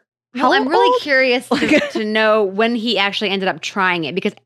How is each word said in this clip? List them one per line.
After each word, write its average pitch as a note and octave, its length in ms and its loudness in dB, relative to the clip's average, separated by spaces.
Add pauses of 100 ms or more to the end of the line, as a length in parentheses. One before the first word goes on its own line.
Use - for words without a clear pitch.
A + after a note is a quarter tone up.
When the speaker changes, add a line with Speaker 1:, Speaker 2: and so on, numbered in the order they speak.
(340)
Speaker 1:
Well, B3 80 -4
Speaker 2:
how C#4 100 4
Speaker 1:
I'm C4 160 0
really A#4+ 200 4
Speaker 2:
old?" B4 140 2
Speaker 1:
curious C4 460 0
to, B3 60 0
Speaker 2:
Like A3+ 360 2
<laughs> - 20 -10
Speaker 1:
to A3+ 120 -4
know G#3+ 400 2
when G#3+ 300 0
he A3+ 240 -2
actually G3 320 -2
ended F#3+ 180 -2
up E3 120 -4
trying F3+ 440 -2
it, C#3 100 -6
because F#3+ 200 -4 (120)